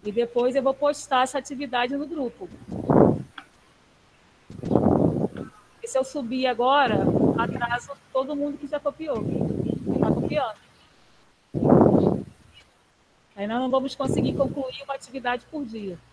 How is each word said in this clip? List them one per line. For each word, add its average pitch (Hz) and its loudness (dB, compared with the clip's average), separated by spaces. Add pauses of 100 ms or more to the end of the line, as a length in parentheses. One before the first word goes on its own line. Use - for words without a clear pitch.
E 208 -4
depois 240 0
eu 269 2
vou 269 2
postar 285 0
essa 262 -2
atividade 254 -4
no 285 -4
grupo. 277 -8 (3250)
E - -14
se - -4
eu 262 2
subir 254 -4
agora, 247 2 (340)
atraso 240 -4 (200)
todo 269 -2
mundo 285 -4
que 285 -12
já 285 -6
copiou. 285 -6
Que - -2
tá - 2
copiando. 254 -2 (2750)
Aí 202 -6
nós 226 -2
não 254 -2
vamos 269 0
conseguir 254 0
concluir 269 -4
uma 285 -8
atividade 247 -6
por 302 -6
dia. 208 -10 (160)